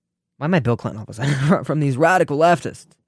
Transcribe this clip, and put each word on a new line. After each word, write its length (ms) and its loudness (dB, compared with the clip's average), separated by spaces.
Why 80 -10
am 100 0
I 60 2
Bill 160 -2
Clinton 220 -8
all 60 -14
of 40 -20
a 60 -14
sudden? 500 0
<laughs> 0 -
From 160 -2
these 160 0
radical 420 2
leftists, 540 0